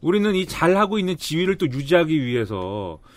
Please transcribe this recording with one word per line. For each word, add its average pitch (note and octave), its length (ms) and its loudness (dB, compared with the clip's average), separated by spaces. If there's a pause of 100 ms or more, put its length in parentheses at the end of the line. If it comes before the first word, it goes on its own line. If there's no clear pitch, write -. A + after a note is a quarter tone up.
우리는 G3+ 340 2
이 F#3 120 0
잘하고 G3 520 2
있는 F3+ 180 -2
지위를 F3+ 420 -2
또 F3+ 80 0
유지하기 D3 580 2
위해서 G2+ 720 -4 (180)